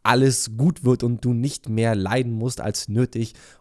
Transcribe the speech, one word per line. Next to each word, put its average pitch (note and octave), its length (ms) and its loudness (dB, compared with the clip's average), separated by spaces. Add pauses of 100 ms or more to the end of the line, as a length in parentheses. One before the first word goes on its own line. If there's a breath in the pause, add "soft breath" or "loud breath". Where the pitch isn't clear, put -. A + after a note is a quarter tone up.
alles B2 540 2
gut D3+ 260 0
wird B2 200 2
und A#2+ 220 -2
du B2 100 2
nicht C3 340 -4
mehr A2+ 260 2
leiden A#2 380 -2
musst A2+ 300 -4
als - 260 -4
nötig A#2 460 -2 (260 loud breath)